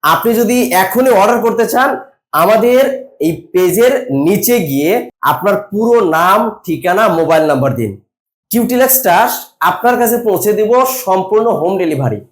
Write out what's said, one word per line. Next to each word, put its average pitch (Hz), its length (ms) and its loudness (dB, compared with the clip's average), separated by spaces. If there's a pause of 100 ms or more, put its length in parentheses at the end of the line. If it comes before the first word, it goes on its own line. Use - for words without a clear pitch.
আপনি 170 300 0
যদি 240 240 0 (260)
এখনই 240 360 0
অর্ডার 220 260 2
করতে 226 280 0
চান, 262 160 2 (440)
আমাদের 220 480 2 (380)
এই 160 140 0 (200)
পেজের 185 400 2 (320)
নিচে 202 340 0
গিয়ে 147 320 -2 (400)
আপনার 185 240 0 (140)
পুরো 226 260 0 (200)
নাম, 185 240 2 (260)
ঠিকানা, 175 380 -2 (160)
মোবাইল 160 320 2
নাম্বার 135 280 0
দিন। 107 120 -4 (600)
কিউটিলাক্সটা 247 640 0 (540)
আপনার 240 320 0
কাছে 233 160 0 (100)
পৌঁছে 196 260 0
দিব 214 180 0 (340)
সম্পূর্ণ 196 420 0 (120)
হোম 175 180 -2
ডেলিভারি 135 420 -2 (120)